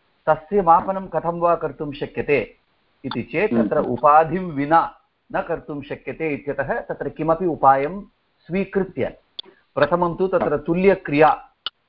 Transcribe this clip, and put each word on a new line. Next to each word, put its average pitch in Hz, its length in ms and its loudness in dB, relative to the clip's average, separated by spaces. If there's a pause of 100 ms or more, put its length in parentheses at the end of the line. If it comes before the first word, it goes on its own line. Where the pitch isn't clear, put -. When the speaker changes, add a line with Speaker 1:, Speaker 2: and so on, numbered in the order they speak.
(260)
Speaker 1:
तस्य 175 360 0
मापनं 185 440 2
कथं 165 340 -4
वा 170 140 2
कर्तुं 151 380 -6
शक्यते 135 640 -4 (480)
इति 123 180 -6
चेत्, 170 300 -2
Speaker 2:
हम्म। 226 140 2
Speaker 1:
तत्र 151 120 -2
उपाधिं 151 640 2
विना 151 600 -2 (340)
न 180 80 -2
कर्तुं 156 400 -8
शक्यते 143 520 -8
इत्यतः 143 460 -4
तत्र 160 280 -8
किमपि 160 380 -2
उपायं 143 540 2 (460)
स्वीकृत्य, 185 720 -4 (580)
प्रथमं 170 420 0
तु 185 100 0
तत्र 165 320 0
तुल्यक्रिया 165 920 2 (380)